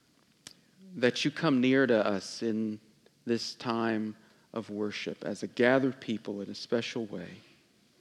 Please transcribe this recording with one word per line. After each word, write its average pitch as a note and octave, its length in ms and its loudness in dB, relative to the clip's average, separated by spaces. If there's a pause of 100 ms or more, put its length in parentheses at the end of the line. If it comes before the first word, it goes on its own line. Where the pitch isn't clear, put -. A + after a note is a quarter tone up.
(960)
that A#2+ 280 2
you D#3 60 0
come C#3+ 300 2
near C3 260 6
to A2 180 6
us G2+ 380 -4
in A2 380 -2 (440)
this A#2 300 -2
time A2+ 640 -2 (360)
of G#2 160 -6
worship G#2 560 -6
as G2+ 200 -6
a - 20 -4
gathered B2+ 540 4
people G#2 400 -4
in G2 100 -8
a G2+ 60 -12
special A#2 500 -4
way, F#2+ 220 -10 (720)